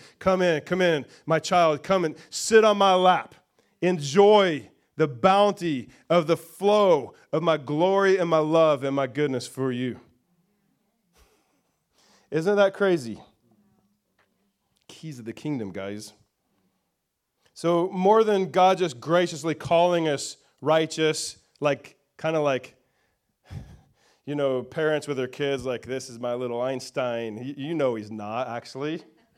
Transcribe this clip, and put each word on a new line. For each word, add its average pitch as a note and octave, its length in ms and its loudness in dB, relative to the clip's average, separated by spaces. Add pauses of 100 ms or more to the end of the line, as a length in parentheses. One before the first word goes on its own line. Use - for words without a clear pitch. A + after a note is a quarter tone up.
(180)
Come F#3 220 0
in, E3 220 2
come F3+ 180 -4
in, E3 240 2 (220)
my D#3+ 120 2
child, D#3+ 440 2
come F#3 240 0
and D#3 100 -6 (140)
sit A3 340 4
on G#3 140 4
my G3 160 4
lap. F3+ 400 2 (480)
Enjoy F3 880 4 (260)
the D#3 100 2
bounty E3+ 840 0 (180)
of E3 180 2
the D#3+ 120 0
flow F#3+ 760 2 (200)
of D#3+ 100 -2
my D#3+ 160 2
glory F#3 580 2
and F3 140 -2
my D#3+ 80 4
love D#3 440 4
and C#3 140 -4
my C#3 100 0
goodness C3 400 -4
for C3 240 -6
you. A#2+ 300 -6 (2250)
Isn't E3 260 0
that G3 160 4
crazy? E3 500 -2 (1700)
Keys D3+ 300 -16
of A2+ 80 -14
the A2+ 80 -10
kingdom, B2 360 -8
guys. G2+ 440 -12 (1400)
So E3+ 380 0
more G3+ 340 4
than G3 260 0
God F#3 280 4
just D#3 220 -4
graciously D#3+ 540 -2
calling E3+ 540 0
us - 300 -6 (220)
righteous, D#3 760 -2 (240)
like, C#3+ 360 -4 (220)
kinda D#3+ 220 -2
like, C3+ 340 -4 (1500)
you C#3+ 80 -8
know, C3+ 280 -2
parents D3+ 460 -4
with D3 80 -6
their B2+ 120 -4
kids, C#3 360 -6
like, B2 220 -6
"This B2+ 240 -10
is A#2 80 -18
my A#2+ 160 -6
little A#2+ 260 -6
Einstein." B2 760 -6
Y-, C3 200 -12
you D3 180 -8
know C3+ 200 -2
he's G#2 160 -10
not, A2 380 -8
actually. C#3 540 -10 (360)